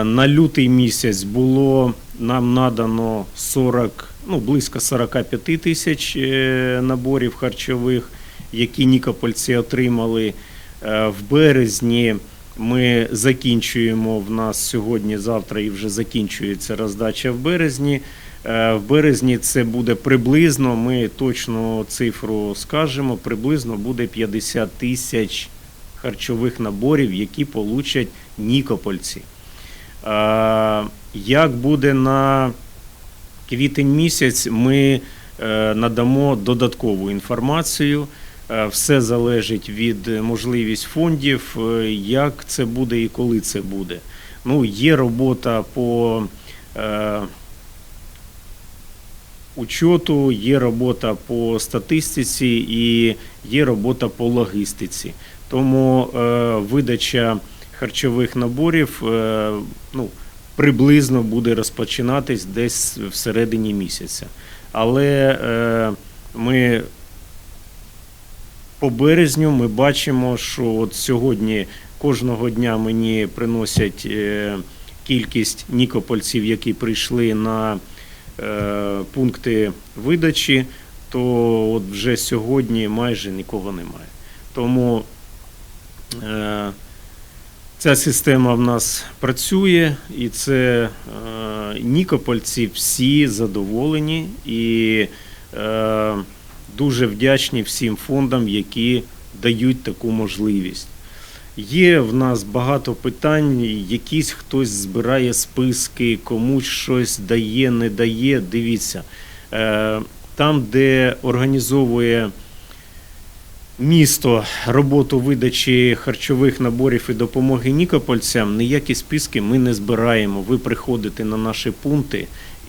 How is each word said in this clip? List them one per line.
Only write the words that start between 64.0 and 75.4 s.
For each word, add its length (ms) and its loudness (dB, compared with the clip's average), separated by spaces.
Але, 720 4
е, 480 0
ми 480 2
по 100 2
березню 640 4
ми 160 4
бачимо, 720 2
що 360 -2
от 220 -2
сьогодні 720 0
кожного 520 0
дня 280 0
мені 580 0
приносять, 680 0
е, 520 -2
кількість 600 -2